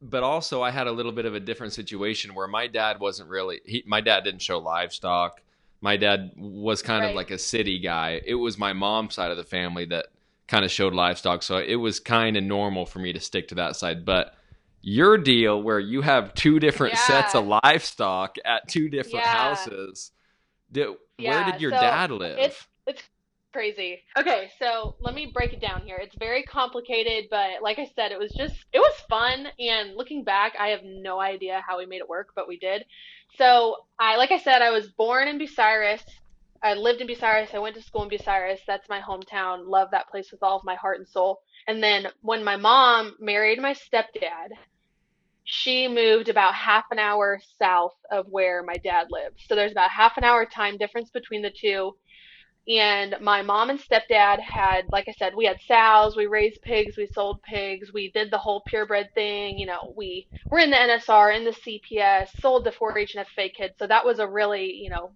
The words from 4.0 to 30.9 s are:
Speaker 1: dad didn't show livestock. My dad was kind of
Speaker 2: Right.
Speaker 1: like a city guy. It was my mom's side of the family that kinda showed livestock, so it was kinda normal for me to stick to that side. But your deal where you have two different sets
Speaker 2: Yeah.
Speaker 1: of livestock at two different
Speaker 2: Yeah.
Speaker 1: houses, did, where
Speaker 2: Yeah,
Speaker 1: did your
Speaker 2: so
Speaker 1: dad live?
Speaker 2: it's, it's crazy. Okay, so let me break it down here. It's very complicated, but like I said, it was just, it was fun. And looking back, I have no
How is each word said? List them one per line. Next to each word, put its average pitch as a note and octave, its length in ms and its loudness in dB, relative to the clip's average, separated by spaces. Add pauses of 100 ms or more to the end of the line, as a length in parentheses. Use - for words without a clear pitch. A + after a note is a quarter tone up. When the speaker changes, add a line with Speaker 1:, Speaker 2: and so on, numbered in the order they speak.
Speaker 1:
dad G#2 240 2
didn't F#2 160 -6
show F2+ 180 -4
livestock. F2 800 -4 (400)
My G2+ 160 0
dad G2 400 0
was G2+ 440 -4
kind A2 220 -2
of - 60 0
Speaker 2:
Right. G2+ 60 -6
Speaker 1:
like F#2 160 -8
a F#2+ 60 -8
city G2+ 420 -4
guy. E2 460 -4
It A#2 100 -4
was A#2 220 -4
my G2+ 160 -2
mom's G#2 420 -2
side F2 160 -4
of E2+ 60 -6
the F2 60 -12
family F2 420 -6
that E2+ 220 -6 (400)
kinda G2 220 2
showed F#2+ 240 0
livestock, F2+ 500 0
so F#2+ 140 -2
it F#2+ 180 -2
was A2+ 240 -2
kinda A2+ 420 2
normal G2 440 -2
for - 140 -14
me F2+ 140 -6
to E2 60 -8
stick - 300 -6
to F2 60 -12
that E2 200 -4
side. E2+ 300 -6
But F#2 300 0 (460)
your D#3+ 360 4
deal A#2 440 4
where G#2+ 180 0
you A2+ 220 -4
have C3 340 2
two D3+ 240 6
different D3 380 2
sets C#3 360 2
Speaker 2:
Yeah. B2 60 4
Speaker 1:
of G2+ 80 -2
livestock G#2 880 2 (100)
at A2+ 220 -2
two D#3 220 -2
different A3+ 360 -4
Speaker 2:
Yeah. A3 300 0
Speaker 1:
houses, F#3+ 560 -12 (600)
did, C#3 180 -2
where G3 80 -12 (200)
Speaker 2:
Yeah, G#3+ 340 -2
Speaker 1:
did F#3 100 -8
your D3 100 -2
Speaker 2:
so B3+ 60 0
Speaker 1:
dad F#3 340 2
live? F#2 280 -6
Speaker 2:
it's, C#4 280 -2 (180)
it's C4+ 180 -10 (500)
crazy. G3+ 500 -8 (140)
Okay, A3+ 420 -2
so A3+ 400 -4
let A#3+ 160 -6
me D4 180 -10
break A#3+ 200 -2
it G#3 80 -10
down F#3+ 220 -6
here. F#3+ 140 -14
It's G3 220 -14
very A#3+ 240 -4
complicated, A#3+ 880 -4
but G3 320 -2
like A3 160 -4
I C#4+ 60 -6 (100)
said, G#3 160 -2
it F#3+ 80 -10
was G#3 140 -6
just, C#4+ 220 -6 (180)
it C4+ 60 6
was C#5+ 140 6 (160)
fun. B3+ 380 0 (100)
And A3 380 -2
looking B3+ 280 -8
back, G3+ 360 0
I G#3 80 0
have G#3 160 -2
no F#3+ 360 -8